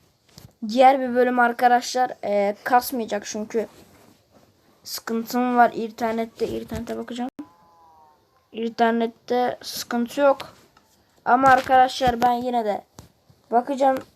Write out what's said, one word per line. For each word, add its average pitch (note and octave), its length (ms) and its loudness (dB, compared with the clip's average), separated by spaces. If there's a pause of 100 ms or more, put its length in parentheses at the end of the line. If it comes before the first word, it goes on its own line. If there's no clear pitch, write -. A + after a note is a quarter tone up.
(680)
Diğer C4 320 6
bir B3 140 -4
bölüm B3 240 2
arkadaşlar, B3 760 0 (120)
e, G3+ 400 -2
kasmayacak A#3 600 -2
çünkü G#3+ 400 -6 (1160)
sıkıntım B3 720 -6
var A#3+ 180 4
internette. A3+ 760 -6
İnternete A3+ 480 -8
bakacağım. A#3+ 340 -10 (1200)
İnternette A#3 1080 -2
sıkıntı - 580 -6
yok. C#4 340 2 (680)
Ama C4 240 4
arkadaşlar B3+ 760 4
ben B3 100 4
yine A#3+ 320 -2
de G#3 200 -4 (680)
bakacağım. C4 480 2 (180)